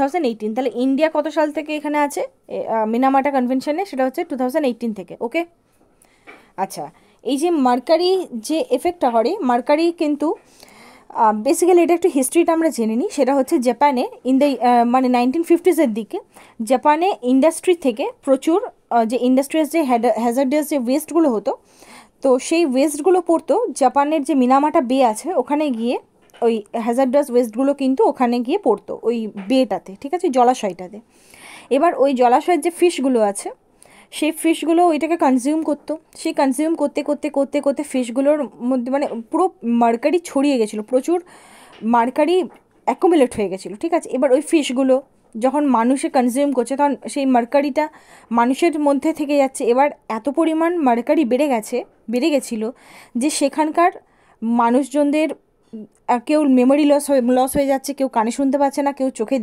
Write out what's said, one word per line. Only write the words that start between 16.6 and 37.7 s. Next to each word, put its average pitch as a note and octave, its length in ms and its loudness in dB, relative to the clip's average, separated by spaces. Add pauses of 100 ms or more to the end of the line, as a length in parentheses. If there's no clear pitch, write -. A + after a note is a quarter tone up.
জাপানে D4 440 2 (260)
ইন্ডাস্ট্রি D#4+ 420 2
থেকে C#4+ 300 -2 (200)
প্রচুর, C#4+ 400 2
আহ, - 460 -2
যে B3+ 60 0 (120)
ইন্ডাস্ট্রিয়াল C#4 440 2
যে E4+ 60 0 (100)
হ্যাড-, A#3+ 340 2
হ্যাজার্ডাস C4+ 480 0
যে D4+ 140 0
ওয়েস্টগুলো D4+ 500 0
হতো, G#3 220 -4 (680)
তো C4 160 2
সেই E4 260 0
ওয়েস্টগুলো D4 640 0
পড়তো D#4+ 260 0 (260)
জাপানের C#4+ 420 2
যে D#4+ 180 -4
মিনামাটা C#4+ 480 2
বে C4 220 2
আছে C#4+ 300 -8
ওখানে D4 280 -2
গিয়ে, A#3+ 300 -4 (420)
ওই A3+ 220 0 (220)
হ্যাজার্ডাস C4 460 0
ওয়েস্টগুলো B3 420 0
কিন্তু C4+ 280 0 (100)
ওখানে A#3+ 280 0
গিয়ে C4 280 -2
পড়তো - 400 -2
ওই A#3+ 100 0 (320)
বেটাতে, G#3+ 420 0 (100)
ঠিক C#4 120 -8
আছে, F4+ 160 -2
জলাশয়টাতে। A3+ 680 0 (720)
এবার C#4+ 220 2 (120)
ওই C#4 100 2
জলাশয়ের C4 520 2
যে F4 40 0 (100)
ফিশগুলো C4+ 400 0 (120)
আছে, - 180 -10 (680)
সেই D#4 140 0
ফিশগুলো E4 560 0
ওইটাকে D#4 300 0
কনজিউম C#4+ 520 0
করতো। D4 280 -6 (240)
সেই D#4+ 120 -4
কনজিউম D#4 420 0
করতে, D4 240 -2 (100)
করতে, D4 180 -4 (100)
করতে, C#4 280 -2
করতে C#4 180 -2